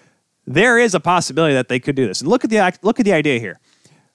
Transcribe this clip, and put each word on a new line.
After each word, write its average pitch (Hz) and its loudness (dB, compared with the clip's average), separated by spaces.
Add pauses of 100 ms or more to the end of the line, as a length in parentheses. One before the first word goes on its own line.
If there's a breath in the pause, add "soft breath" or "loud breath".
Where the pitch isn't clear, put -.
(460 soft breath)
there 220 2
is 233 2
a 170 -2
possibility 160 0
that 127 -2
they 127 -4
could 139 -4
do 131 2
this. 92 -6
And 127 -6
look 247 0
at 240 -4
the, 196 0
look 220 0
at 208 0
the 202 2
idea 147 0
here. 98 -10 (560 soft breath)